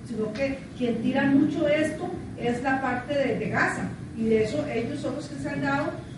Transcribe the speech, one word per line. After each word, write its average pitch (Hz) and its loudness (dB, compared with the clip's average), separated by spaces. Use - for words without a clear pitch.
sino 214 -2
que 277 -2
quien 233 0
tira 262 2
mucho 302 4
esto 311 2
es 240 0
la 269 2
parte 247 -2
de, 240 2
de 220 -2
Gaza, - 0
y 226 -2
de 220 4
eso 285 0
ellos 262 -2
son 277 -4
los 294 -8
que 277 -8
se 285 -4
han 277 -4
dado 277 0